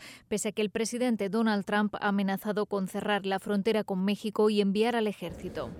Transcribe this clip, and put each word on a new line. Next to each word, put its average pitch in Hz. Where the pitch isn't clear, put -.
pese 214
a -
que 220
el 208
presidente 226
Donald 214
Trump 208
ha -
amenazado 202
con 196
cerrar 202
la 190
frontera 208
con 190
México 208
y 208
enviar 214
al 220
ejército. 165